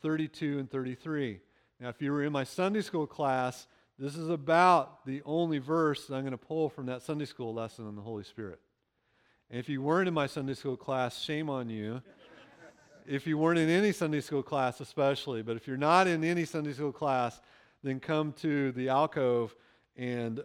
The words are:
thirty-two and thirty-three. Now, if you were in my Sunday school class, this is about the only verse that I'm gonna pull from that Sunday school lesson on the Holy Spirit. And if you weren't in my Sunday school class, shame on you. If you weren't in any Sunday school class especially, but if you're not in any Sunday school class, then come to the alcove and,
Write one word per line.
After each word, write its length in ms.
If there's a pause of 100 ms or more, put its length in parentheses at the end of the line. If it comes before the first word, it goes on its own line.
thirty-two 580
and 120
thirty-three. 680 (380)
Now, 120
if 100
you 120
were 100
in 100
my 120
Sunday 360
school 260
class, 600 (320)
this 180
is 140
about 720
the 220
only 320
verse 480
that 80
I'm 100
gonna 140
pull 320
from 160
that 160
Sunday 240
school 260
lesson 340
on 80
the 60
Holy 240
Spirit. 340 (920)
And 80
if 100
you 140
weren't 260
in 60
my 140
Sunday 260
school 240
class, 420
shame 300
on 180
you. 320 (1080)
If 200
you 100
weren't 220
in 100
any 240
Sunday 280
school 220
class 380
especially, 600
but 140
if 100
you're 100
not 300
in 180
any 220
Sunday 260
school 200
class, 460 (440)
then 180
come 340
to 380
the 160
alcove 640 (420)
and, 480